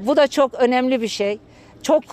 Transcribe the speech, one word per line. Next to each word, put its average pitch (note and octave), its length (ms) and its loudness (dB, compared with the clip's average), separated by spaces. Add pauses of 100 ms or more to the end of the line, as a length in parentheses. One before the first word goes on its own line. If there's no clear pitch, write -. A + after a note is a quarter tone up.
bu C#4 100 2
da C#4+ 100 6
çok C4+ 280 0
önemli B3+ 480 0
bir A3 60 -4
şey. G#3 300 -6 (440)
Çok, D4 200 0 (100)